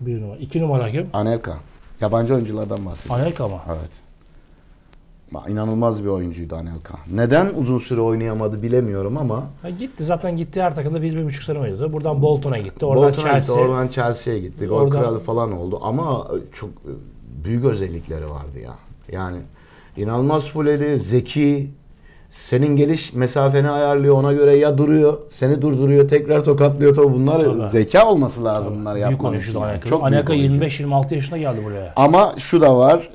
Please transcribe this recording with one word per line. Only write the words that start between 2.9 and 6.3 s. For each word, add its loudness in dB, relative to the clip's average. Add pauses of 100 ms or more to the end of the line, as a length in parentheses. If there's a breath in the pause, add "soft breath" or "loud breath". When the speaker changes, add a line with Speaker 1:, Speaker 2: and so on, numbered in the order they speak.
Speaker 1:
Anelka -4
mı? -8 (120)
Speaker 2:
Evet. -8 (1400 soft breath)
Ma-, -12
inanılmaz -2
bir -4
oyuncuydu -6